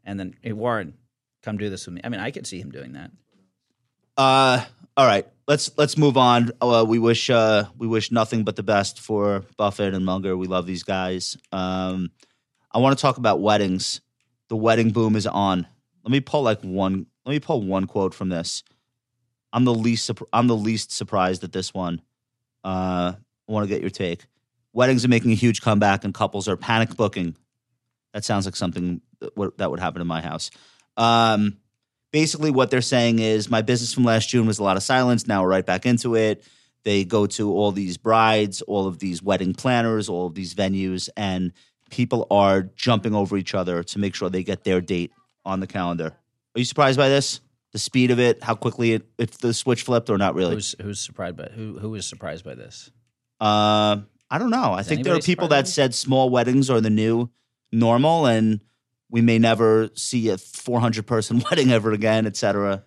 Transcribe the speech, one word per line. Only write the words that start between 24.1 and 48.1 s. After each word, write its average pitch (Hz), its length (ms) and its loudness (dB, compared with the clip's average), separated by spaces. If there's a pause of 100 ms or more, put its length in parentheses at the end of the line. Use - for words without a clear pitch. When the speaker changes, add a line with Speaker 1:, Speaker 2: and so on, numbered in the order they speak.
Speaker 2:
Weddings 127 300 4
are 123 60 2
making 117 220 4
a 107 40 4
huge 113 260 2
comeback 104 420 2
and 98 100 -6
couples 101 340 -4
are 95 100 0
panic 113 380 0
booking. 98 400 -2 (800)
That 104 100 -8
sounds 101 220 -2
like 92 100 -8
something 87 460 -4 (180)
that - 180 -14
would, 101 200 -6
that 87 140 -4
would 82 80 -8
happen 87 220 -6
in 87 60 -4
my 80 140 -4
house. 78 300 -10 (460)
Um, 113 600 2 (540)
basically 151 400 0
what 131 200 2
they're 127 100 2
saying 117 380 2
is, 110 300 0
"My 113 120 2
business 120 320 -2
from 127 100 2
last 113 260 2
June 120 180 2
was 104 120 0
a 104 40 -2
lot 95 140 2
of 95 60 -2
silence. 123 440 2
Now 98 160 0
we're 92 60 2
right 95 160 2
back 92 200 -2
into 120 300 0
it." 107 280 0 (400)
They 101 220 2
go 104 220 2
to 104 260 -4
all 101 180 2
these 90 260 -6
brides, 110 640 2
all 95 240 -2
of 87 120 -6
these 90 220 -6
wedding 92 320 -2
planners, 117 560 0
all 90 160 -4
of 85 80 -8
these 87 220 -10
venues, 95 600 -2
and 92 360 -4 (400)
people 123 400 -2
are 98 320 4
jumping 110 500 -2
over 101 240 -2
each 92 160 -6
other 87 300 -2
to - 160 -10
make 101 160 -4
sure 90 160 -4
they 92 120 -4
get 95 200 -6
their 92 180 2
date 87 300 -4 (340)
on 95 140 -4
the 95 80 -6
calendar. 87 400 -6 (480)
Are 120 40 -4
you 123 60 0
surprised 131 320 2
by 139 120 4
this? 139 300 0 (320)
The - 80 -10
speed 127 320 2